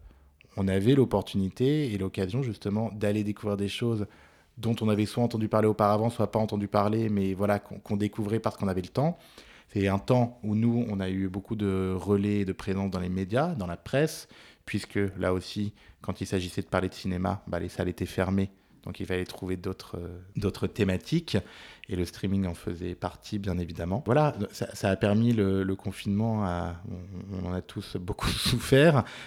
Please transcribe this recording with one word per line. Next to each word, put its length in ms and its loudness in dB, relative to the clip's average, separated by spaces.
on 120 2
avait 260 4
l'opportunité 1000 2
et 60 -2
l'occasion 460 -2
justement 480 -2
d'aller 320 0
découvrir 320 -2
des 100 0
choses 400 -2
dont 260 0
on 60 2
avait 160 4
soit 200 0
entendu 240 0
parler 180 4
auparavant, 440 4
soit 200 0
pas 80 2
entendu 300 0
parler, 400 2
mais 260 2
voilà, 240 2
qu'on, 220 -14
qu'on 160 -4
découvrait 420 0
parce 180 -2
qu'on 120 0
avait 140 0
le 40 -6
temps. 320 0
C'est 160 4
un 100 2
temps 460 2
où 100 0
nous, 340 2
on 120 -2
a 100 -2
eu 180 0
beaucoup 280 -6
de 360 2
relais 500 2
et 20 0
de 80 -2
présence 400 -2
dans 80 -2
les 80 -2
médias, 480 -2
dans 100 -4
la 100 -6
presse, 520 -2
puisque 360 -4
là 160 2
aussi, 380 -4
quand 180 -6
il 80 -6
s'agissait 340 -2
de 60 -8
parler 200 2
de 60 -14
cinéma, 540 -2
bah, 100 -2
les 100 -6
salles 200 -4
étaient 180 -4
fermées, 460 0
donc 160 -10
il 60 -8
fallait 180 -2
trouver 320 -6
d'autres, 420 -8
euh, 220 -12
d'autres 320 -2
thématiques, 680 0
et 80 -4
le 80 0
streaming 420 -2
en 80 -2
faisait 400 -6
partie, 460 -6
bien 180 -2
évidemment. 480 -4
Voilà, 300 2
ça, 200 -6
ça 160 0
a 80 4
permis 360 4
le, 320 2
le 100 0
confinement, 680 -2
à, 320 -2
on, 560 -8
on 60 -4
en 40 -2
a 60 -2
tous 360 -8
beaucoup 320 -4
<laughs> 20 0
souffert, 720 4